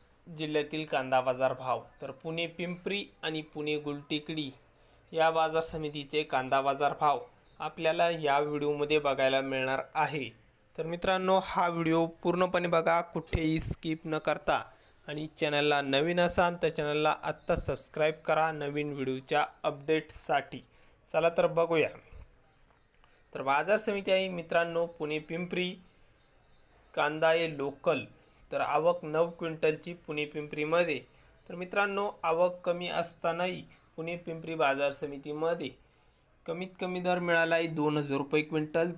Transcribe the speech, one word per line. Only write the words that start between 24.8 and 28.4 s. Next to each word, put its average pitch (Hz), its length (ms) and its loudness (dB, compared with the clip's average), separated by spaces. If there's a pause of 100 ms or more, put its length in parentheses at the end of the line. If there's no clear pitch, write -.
पुणे 156 340 -4
पिंपरी, 180 560 -4 (1160)
कांदा 156 340 2
आहे 160 300 2
लोकल. 139 460 -2 (480)